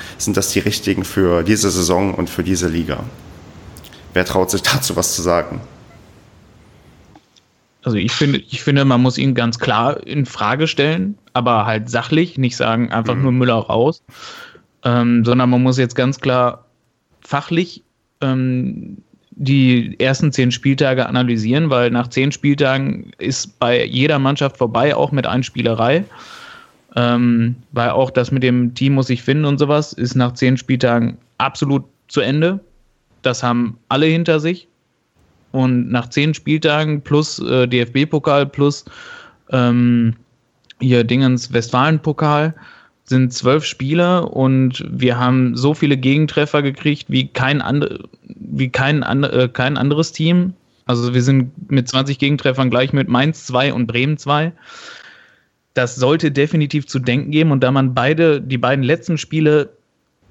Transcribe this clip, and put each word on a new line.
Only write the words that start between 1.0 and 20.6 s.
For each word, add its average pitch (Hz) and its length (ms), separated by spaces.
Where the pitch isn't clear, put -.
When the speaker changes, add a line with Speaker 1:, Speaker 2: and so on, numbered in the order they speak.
Speaker 1:
für 87 400
diese 101 260
Saison 90 440
und 87 160
für - 160
diese 87 240
Liga? 80 340
Wer 90 100
traut 92 280
sich 95 100
dazu - 340
was - 220
zu 87 40
sagen? 85 380
Speaker 2:
Also 113 140
ich 101 160
finde, 139 260
ich - 240
finde, 139 220
man 123 160
muss 127 160
ihn 135 180
ganz 117 240
klar 117 480
in 135 180
Frage 127 420
stellen, 156 500
aber 117 320
halt 110 240
sachlich, 156 480
nicht 127 180
sagen, 117 360
einfach 117 240
Speaker 1:
Mhm. 131 80
Speaker 2:
nur 131 100
Müller 123 220
raus, 117 460
ähm, 120 400
sondern 123 240
man 123 120
muss 127 160
jetzt 123 180
ganz 131 260
klar 127 440
fachlich, 143 640
ähm, 131 800
die 131 680
ersten 135 320
zehn 123 200
Spieltage 131 560